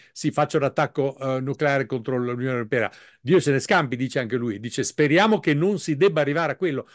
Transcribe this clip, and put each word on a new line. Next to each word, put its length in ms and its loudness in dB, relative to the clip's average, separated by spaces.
si 200 -4
faccia 260 0
un 60 0
attacco, 560 -2
eh, 200 -4
nucleare 460 -2
contro 320 -4
l'Unione 360 -4
Europea". 380 -2
Dio 180 4
se 120 2
ne 80 2
scampi, 360 2
dice 220 -4
anche 200 -2
lui, 220 -4
dice: 220 -6
"Speriamo 580 2
che 140 0
non 240 0
si 180 -4
debba 260 4
arrivare 320 -2
a 20 -16
quello, 400 -4